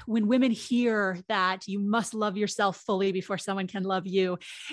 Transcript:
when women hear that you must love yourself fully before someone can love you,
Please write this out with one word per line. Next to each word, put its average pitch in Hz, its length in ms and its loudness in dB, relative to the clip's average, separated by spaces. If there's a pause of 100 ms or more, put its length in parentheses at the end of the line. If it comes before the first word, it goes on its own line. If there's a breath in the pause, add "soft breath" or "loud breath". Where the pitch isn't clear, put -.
when 220 200 2
women 254 240 4
hear 214 800 0
that 190 400 0
you 196 100 -2
must 208 360 0
love 208 220 0
yourself 208 420 0
fully 196 340 0
before 185 260 -4
someone 190 300 -4
can 190 160 -4
love 190 240 -2
you, 185 300 0 (340 loud breath)